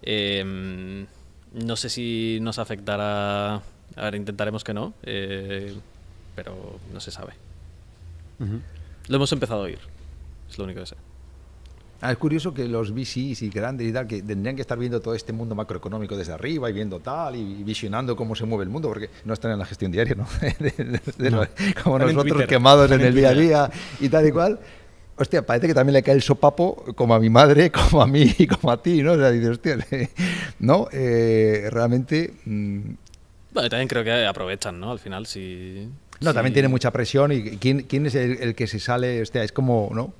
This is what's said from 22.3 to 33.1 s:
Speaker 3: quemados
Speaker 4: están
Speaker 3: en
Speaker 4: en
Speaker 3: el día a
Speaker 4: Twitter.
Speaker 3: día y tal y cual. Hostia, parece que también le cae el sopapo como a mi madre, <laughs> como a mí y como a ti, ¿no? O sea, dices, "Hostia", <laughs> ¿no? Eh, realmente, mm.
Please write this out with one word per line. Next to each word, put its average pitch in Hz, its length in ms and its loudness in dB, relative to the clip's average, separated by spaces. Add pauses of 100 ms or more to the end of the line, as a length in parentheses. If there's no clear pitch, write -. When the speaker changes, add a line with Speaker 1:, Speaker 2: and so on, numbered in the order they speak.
Speaker 3:
quemados 135 360 8
Speaker 4:
están 131 160 6
Speaker 3:
en 127 60 6
Speaker 4:
en - 60 8
Speaker 3:
el - 20 4
día 135 140 8
a 127 40 8
Speaker 4:
Twitter. 156 160 6
Speaker 3:
día 147 220 4 (300)
y 139 100 0
tal 156 160 4
y 151 60 4
cual. 180 260 0 (600)
Hostia, 139 280 0
parece 120 220 2
que 156 40 2
también 135 220 4
le 131 80 8
cae 139 120 4
el 139 60 6
sopapo - 640 2 (100)
como 117 200 4
a 113 40 8
mi 113 120 6
madre, 147 400 8
<laughs> - 20 -12
como - 300 6
a 110 40 8
mí 143 300 6
y 156 100 8
como - 240 0
a 120 120 0
ti, 170 200 2
¿no? 156 100 4
O 170 40 6
sea, 135 140 6
dices, 117 180 2
"Hostia", 120 300 -2
<laughs> 170 800 -4
¿no? 147 340 4
Eh, 113 800 2
realmente, 123 640 0 (100)
mm. 104 360 -4 (760)